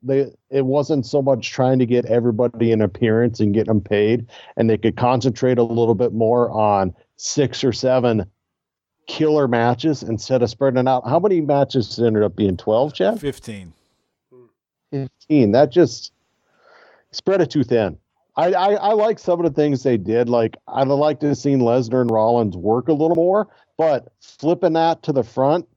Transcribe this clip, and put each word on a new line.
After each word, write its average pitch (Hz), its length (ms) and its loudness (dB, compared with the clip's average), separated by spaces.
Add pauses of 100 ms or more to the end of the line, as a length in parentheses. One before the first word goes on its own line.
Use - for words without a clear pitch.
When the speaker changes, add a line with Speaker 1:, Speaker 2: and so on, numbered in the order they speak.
Speaker 1:
they, 135 300 -2 (180)
it 135 160 0
wasn't 139 400 -2
so 143 160 -2
much 131 280 -2
trying 127 280 0
to 127 80 2
get 120 200 0
everybody 117 680 0
an 110 100 2
appearance 113 580 0
and 107 140 0
get 107 140 0
them 107 120 2
paid, 107 460 0 (300)
and 113 120 0
they 110 80 2
could 107 200 -2
concentrate 123 640 0
a 120 40 4
little 117 320 0
bit 117 180 -2
more 117 380 0
on 101 440 0 (220)
six - 480 -4
or 127 80 2
seven 120 540 0 (800)
killer 151 420 0
matches 120 540 0
instead 123 400 -2
of 117 80 -2
spreading 131 300 0
it 127 80 0
out. 127 200 -2
How 147 120 2
many 185 200 0
matches 139 580 -2
ended 110 260 2
up 95 120 -4
being? 98 200 0
Twelve, 120 360 -2
Jeff? 202 280 -2
Speaker 2:
Fifteen. 104 520 -12 (1200)
Speaker 1:
Fifteen. 135 600 0
That 139 180 4
just 139 420 0 (1000)
spread 190 280 -2
it 160 100 2
too 147 120 0
thin. 113 340 0 (400)
I, 170 160 0
I, 190 220 2
I 202 180 0
like 214 260 0
some 175 220 -2
of 170 120 -2
the 147 80 -2
things 147 220 0
they 127 140 2
did. 110 320 0
Like, 117 280 0 (120)
I'd 135 200 -2
like 143 320 0
to 147 80 -2
have 139 100 -2
seen 139 220 0
Lesnar 123 420 0
and 120 80 0
Rollins 110 460 0
work 110 300 -2
a 165 60 0
little 160 240 0
more, 190 320 0 (280)
but 143 440 -2
flipping 170 540 -2
that 165 300 0
to 156 80 -4
the 131 120 0
front 143 420 0 (100)